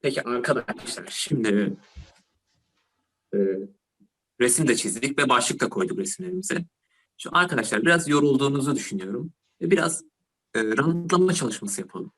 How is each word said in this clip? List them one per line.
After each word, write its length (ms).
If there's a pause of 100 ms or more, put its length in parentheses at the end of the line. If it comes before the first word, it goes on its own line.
Peki 220
arkadaşlar, 880
şimdi, 640 (1600)
e, 40 (1000)
resim 280
de 80
çizdik 440
ve 100
başlık 320
da 80
koyduk 280
resimlerimize. 680 (520)
Şu 160
arkadaşlar 480
biraz 260
yorulduğunuzu 680
düşünüyorum 580 (280)
ve 100
biraz, 320 (500)
e, 100
rahatlama 680
çalışması 480
yapalım. 360